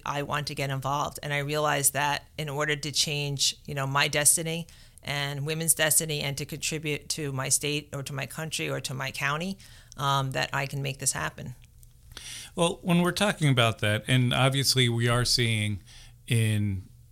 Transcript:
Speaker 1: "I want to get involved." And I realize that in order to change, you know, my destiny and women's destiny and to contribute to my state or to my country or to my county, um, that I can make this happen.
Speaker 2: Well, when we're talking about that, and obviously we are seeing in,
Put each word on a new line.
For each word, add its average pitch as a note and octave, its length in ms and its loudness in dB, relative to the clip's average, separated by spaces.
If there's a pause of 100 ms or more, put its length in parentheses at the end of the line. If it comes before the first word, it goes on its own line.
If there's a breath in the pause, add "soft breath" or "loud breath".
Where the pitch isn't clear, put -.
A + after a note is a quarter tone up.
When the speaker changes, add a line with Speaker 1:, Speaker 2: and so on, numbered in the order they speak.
Speaker 1:
"I C#3+ 180 -4
want C#3+ 240 -4
to D3+ 80 -8
get C#3 160 -2
involved." C#3 500 -2
And D3 100 -6
I C#3+ 60 0
realize C#3+ 540 2
that C#3+ 340 0 (100)
in D3+ 140 -6
order D3 260 0
to C#3+ 160 -6
change, C#3+ 640 0 (120)
you D3 80 -6
know, C#3 100 -2
my C#3 220 2
destiny D#3+ 580 2 (380 loud breath)
and C#3+ 420 -4
women's D#3+ 300 0
destiny D3+ 460 2
and C#3 160 -4
to D3 80 -6
contribute D3+ 640 -4
to D3 220 -4
my C3+ 160 -4
state D3 460 0
or C#3 100 -4
to D3 100 -10
my C3+ 120 -4
country D#3+ 440 -6
or C3+ 120 -4
to C#3 120 -6
my C3+ 180 -6
county, D3+ 460 -2 (400 loud breath)
um, C#3 340 2
that C#3 200 -2
I C#3 140 -2
can C#3 160 -6
make C#3 160 -6
this C3 140 -2
happen. D#3 420 -6 (1040 loud breath)
Speaker 2:
Well, E3+ 260 0
when F3 200 4
we're F3 100 4
talking F3 380 2
about A#2+ 300 4
that, G#2+ 280 2
and B2+ 260 4
obviously C3 540 4
we A#2 200 2
are A#2+ 180 4
seeing G#2+ 560 2 (460 loud breath)
in, G#2 560 2 (280)